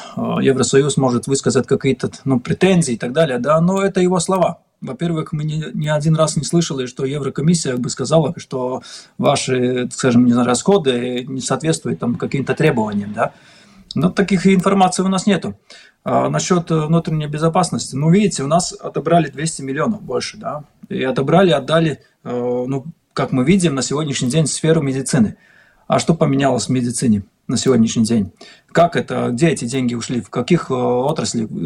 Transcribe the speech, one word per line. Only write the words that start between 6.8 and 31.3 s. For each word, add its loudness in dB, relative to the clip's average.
что -6
Еврокомиссия -2
бы -4
сказала, 0
что -6
ваши, 0
скажем, 4
не 6
знаю, 2
расходы 0
не -8
соответствуют -4
там -2
каким-то -4
требованиям, 0
да. -2
Но 2
таких 0
информаций 4
у 0
нас -2
нету. 0
А 0
насчёт, 0
э, 0
внутренней 0
безопасности, -2
ну, 2
видите, 2
у -4
нас 0
отобрали 0
двести -8
миллионов -4
больше, -6
да, -10
и -4
отобрали, 2
отдали, 0
э, -4
ну, -4
как -4
мы 2
видим, 4
на -2
сегодняшний -2
день 2
сферу 0
медицины. 0
А 2
что 2
поменялось 2
в -4
медицине 0
на 0
сегодняшний 2
день? 0
Как 4
это, -2
где 2
эти -2
деньги -2
ушли, -4
в -10
каких, 0
э, 0
отраслях, -2